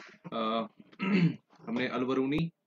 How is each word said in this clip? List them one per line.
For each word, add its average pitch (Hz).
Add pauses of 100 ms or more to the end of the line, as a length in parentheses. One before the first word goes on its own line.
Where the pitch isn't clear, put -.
(320)
अ, 113 (340)
<clears throat> 190
हमने 123
अलबरूनी, 131 (140)